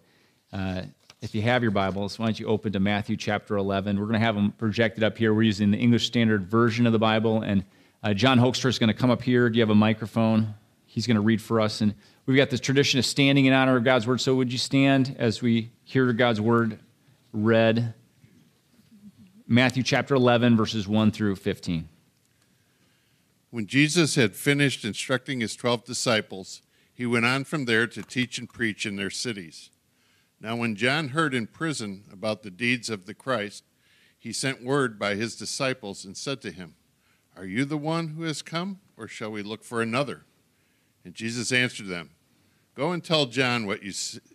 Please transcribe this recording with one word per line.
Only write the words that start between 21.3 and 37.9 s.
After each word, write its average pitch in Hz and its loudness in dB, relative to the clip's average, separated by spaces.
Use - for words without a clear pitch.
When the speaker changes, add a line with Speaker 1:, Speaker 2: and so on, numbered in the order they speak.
Speaker 1:
fifteen. 87 -6
Speaker 2:
When 113 -6
Jesus 151 2
had 113 2
finished 143 0
instructing 127 -4
his 107 -6
twelve 120 -2
disciples, 107 -4
he 120 -6
went 117 0
on 131 0
from 151 -6
there 113 2
to 107 -10
teach 123 -6
and 120 -10
preach - -6
in 101 -6
their 98 -6
cities. 98 -10
Now 110 -8
when 117 -2
John 135 0
heard 147 -2
in 117 -4
prison 107 -8
about 104 -6
the 107 -14
deeds 120 -4
of 95 -10
the 104 -14
Christ, 107 -8
he 113 -12
sent 131 -6
word 123 -2
by 104 -2
his 107 -4
disciples 110 -8
and 95 -16
said 139 -8
to 107 -8
him, 85 -16
"Are 92 -14
you 110 -4
the 151 -6
one 160 -4